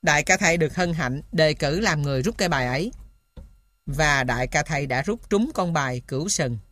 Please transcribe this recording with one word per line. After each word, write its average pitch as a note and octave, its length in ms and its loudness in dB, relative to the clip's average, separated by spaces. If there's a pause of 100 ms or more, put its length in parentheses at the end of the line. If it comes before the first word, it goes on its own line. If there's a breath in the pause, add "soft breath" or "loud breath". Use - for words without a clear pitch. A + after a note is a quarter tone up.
Đại D3+ 200 4
Ca F#3 140 4
Thay F3 200 4
được D#3+ 180 0
hân F3+ 180 0
hạnh C#3+ 300 -4 (100)
đề D#3 220 4
cử D3+ 260 -2
làm E3 220 0
người C3+ 200 0
rút G#3+ 160 -2
cây F#3+ 100 2
bài C3+ 180 0
ấy. D3 260 -4 (920)
Và C#3+ 380 2
Đại B2 220 0
Ca D3 160 0
Thay C#3+ 240 -2
đã C3+ 160 -2
rút G#3 280 -4
trúng A3 240 2
con F3+ 180 -2
bài C3 340 -2
Cửu D3 220 -4
Sừng. B2+ 300 -2 (140)